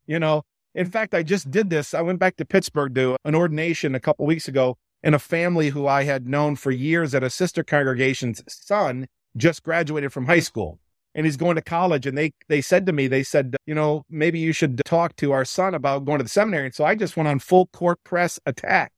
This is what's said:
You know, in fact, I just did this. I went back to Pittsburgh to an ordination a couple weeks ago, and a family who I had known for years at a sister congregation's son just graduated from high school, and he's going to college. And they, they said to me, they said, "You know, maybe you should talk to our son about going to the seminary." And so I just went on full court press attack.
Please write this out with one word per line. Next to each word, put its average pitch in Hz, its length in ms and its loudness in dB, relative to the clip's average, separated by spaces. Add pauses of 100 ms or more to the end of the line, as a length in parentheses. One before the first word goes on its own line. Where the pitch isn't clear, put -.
You 156 120 -2
know, 156 240 0 (320)
in 180 160 -2
fact, 220 240 -4
I 170 80 2
just 165 280 -2
did 196 200 0
this. 151 240 -2
I 165 80 0
went 175 160 -2
back 185 180 2
to 160 80 -6
Pittsburgh 143 520 0
to 131 280 2
an 151 100 0
ordination 160 600 0
a 127 60 -4
couple 147 260 0
weeks 160 200 0
ago, 131 300 2 (260)
and 156 120 4
a 143 40 4
family 170 520 0
who 139 160 -2
I 139 160 4
had 135 260 -2
known 147 280 0
for 139 140 -4
years 143 440 0
at 127 80 2
a 131 80 0
sister 170 340 -2
congregation's 131 840 0
son 135 600 -2 (300)
just 160 260 0
graduated 151 500 -2
from 131 140 -6
high 131 140 6
school, 90 400 -6 (340)
and 156 100 -2
he's 147 120 0
going 170 180 0
to 160 80 -4
college. 170 420 0
And 139 140 -4
they, 156 140 0 (160)
they 147 120 2
said 180 260 2
to 185 60 2
me, 139 140 2
they 135 160 2
said, 131 320 0 (100)
"You 151 120 -6
know, 151 340 0
maybe 165 300 0
you 160 120 0
should 139 320 0
talk 170 320 0
to 143 140 0
our 131 140 2
son 185 280 -2
about 139 320 -2
going 147 140 0
to 127 60 -2
the 113 40 -10
seminary." 202 360 0
And 131 100 -8
so 151 100 0
I 196 120 2
just 202 200 -4
went 156 120 0
on 139 100 2
full 180 300 4
court 175 340 -2
press 175 420 -2
attack. 160 540 -2